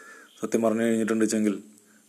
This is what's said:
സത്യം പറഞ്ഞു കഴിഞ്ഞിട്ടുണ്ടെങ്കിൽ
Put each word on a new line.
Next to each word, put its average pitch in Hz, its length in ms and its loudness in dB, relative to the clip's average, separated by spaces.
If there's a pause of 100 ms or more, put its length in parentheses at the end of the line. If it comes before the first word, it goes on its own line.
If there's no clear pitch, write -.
(420)
സത്യം 113 200 -2
പറഞ്ഞു 113 200 2
കഴിഞ്ഞിട്ടുണ്ടെങ്കിൽ 110 800 0 (460)